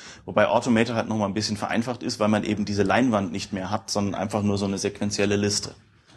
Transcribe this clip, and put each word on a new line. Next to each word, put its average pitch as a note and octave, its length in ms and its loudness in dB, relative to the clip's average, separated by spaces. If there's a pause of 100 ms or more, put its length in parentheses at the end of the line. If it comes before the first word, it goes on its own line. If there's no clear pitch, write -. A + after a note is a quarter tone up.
(260)
Wobei G#2 220 4
Automator A#2 480 4
halt G#2+ 140 0
noch A2 80 -2
mal G#2+ 80 2
ein G2 80 -2
bisschen G#2 240 -2
vereinfacht A2 460 -4
ist, - 160 -6
weil G#2 100 2
man G#2+ 140 2
eben G#2 200 -2
diese G2+ 200 0
Leinwand G2+ 480 2
nicht G2 200 -8
mehr F#2 180 -6
hat, G#2+ 200 -6
sondern G2+ 260 -2
einfach G2+ 280 -2
nur G2+ 140 2
so G2+ 80 0
eine G2 120 -2
sequentielle G2+ 580 -2
Liste. G2+ 400 0 (420)